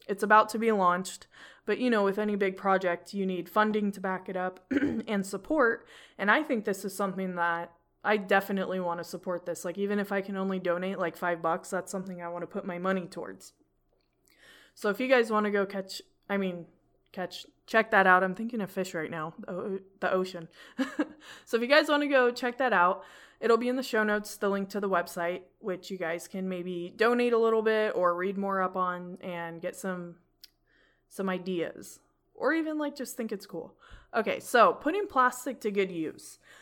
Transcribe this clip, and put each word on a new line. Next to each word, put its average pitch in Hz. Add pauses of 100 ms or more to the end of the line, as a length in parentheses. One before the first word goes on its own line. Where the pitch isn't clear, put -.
it's 196
about 214
to 233
be 226
launched, 185 (400)
but, 208
you 254
know, 214
with 196
any 208
big 196
project, 185
you 196
need 180
funding 214
to 190
back 185
it 185
up 185
<clears throat> 262
and 202
support, 233 (320)
and 202
I 269
think 269
this 196
is 190
something 190
that 170 (300)
I 214
definitely 196
wanna 170
support 175
this. 170
Like, 175
even 202
if 202
I 196
can 196
only 190
donate, 180
like, 170
five 175
bucks, 165
that's 180
something 185
I 170
wanna 175
put -
my 175
money 185
towards. - (1200)
So -
if 202
you 254
guys 247
wanna 214
go 202
catch, 190 (280)
I 202
mean, 175 (440)
catch, - (200)
check 220
that 196
out. 185
I'm 185
thinking 226
of 185
fish 185
right 160
now, 160
the 208
o-, 190 (200)
the 185
ocean. 185 (300)
<laughs> 262 (560)
So -
if 226
you 240
guys 294
wanna 294
go 262
check 240
that 247
out, 185 (380)
it'll 226
be 240
in 247
the 262
show 220
notes, 208
the 208
link 196
to 208
the 202
website, 180 (180)
which 180
you 190
guys 170
can 190
maybe 180
donate 240
a 226
little 226
bit 214
or 175
read 190
more 196
up 185
on 180
and 170
get 180
some, 180 (960)
some 190
ideas, 180 (360)
or 277
even, 311
like, 294
just 254
think 226
it's 196
cool. - (400)
Okay, 208
so 208
putting 370
plastic 254
to 214
good 196
use. - (220)